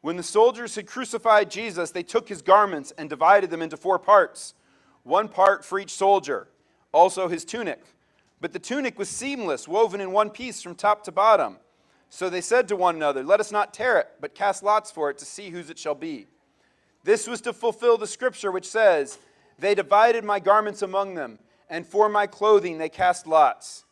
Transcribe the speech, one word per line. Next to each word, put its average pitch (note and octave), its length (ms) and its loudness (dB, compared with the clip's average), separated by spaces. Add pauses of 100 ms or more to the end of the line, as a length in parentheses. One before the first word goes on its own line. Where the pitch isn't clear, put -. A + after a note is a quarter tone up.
When E3 160 -6
the F3 60 -10
soldiers A3+ 520 0
had G#3 100 -10
crucified A3+ 640 0
Jesus, F3+ 420 -8
they F3 120 -8
took A3+ 240 -4
his F3+ 140 -12
garments F#3 560 2
and D#3+ 120 -12
divided F3 420 2
them E3 100 -6
into D#3 160 -10
four F#3 200 -2
parts, - 560 0 (500)
one G3 260 -2
part G3 340 2
for F#3+ 160 -8
each G3 120 -14
soldier, F3+ 580 -2 (420)
also F3+ 380 2
his E3 160 -8
tunic. G#3+ 380 -8 (580)
But E3 100 -8
the F#3 80 -12
tunic C4 400 -6
was G3 100 -8
seamless, A#3 580 -8
woven G3+ 340 0
in F#3+ 100 -8
one G#3 180 0
piece A#3 320 -14
from F3 140 -16
top G#3 300 -2
to F#3 60 -12
bottom. E3+ 480 2 (500)
So F#3+ 200 -6
they F3 120 -6
said A3+ 260 0
to G3+ 80 -4
one F3 220 0
another, C#3 260 -2
"Let F#3+ 160 4
us G#3 120 -6
not G#3 220 -2
tear A#3 240 0
it, - 220 -2
but - 160 -14
cast G3 260 -4
lots G#3 300 0
for D3+ 180 -4
it C#3+ 100 -8
to C#3+ 60 -18
see G3 260 -16
whose E3+ 180 -14
it D#3+ 100 -18
shall D3+ 160 -6
be." C#3 320 -12 (760)
This G#3+ 220 0
was A#3 160 -10
to A#3 120 -8
fulfill A#3 440 0
the G#3+ 80 -6
scripture - 460 -6
which F#3 180 -8
says, F3 480 2 (400)
"They G3 160 0
divided G#3 500 2
my G#3 160 -2
garments G3+ 420 2
among G3 340 -4
them, B2 240 -10 (280)
and E3+ 200 -10
for G#3+ 220 4
my G#3 180 2
clothing G3+ 500 2
they D#3+ 120 -6
cast F3+ 360 0
lots." D#3 680 2